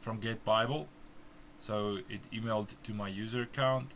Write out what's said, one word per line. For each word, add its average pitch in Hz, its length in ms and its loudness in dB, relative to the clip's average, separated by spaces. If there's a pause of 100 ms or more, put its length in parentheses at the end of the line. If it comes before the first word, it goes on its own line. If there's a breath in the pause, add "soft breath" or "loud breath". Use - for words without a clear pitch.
from 113 180 -2
Get 113 240 -2
Bible. 120 440 4 (720)
So 104 400 0 (100)
it 104 120 -6 (100)
emailed 110 380 0 (140)
to 113 100 -8
my 104 160 -2
user 110 320 -2
account. 131 540 2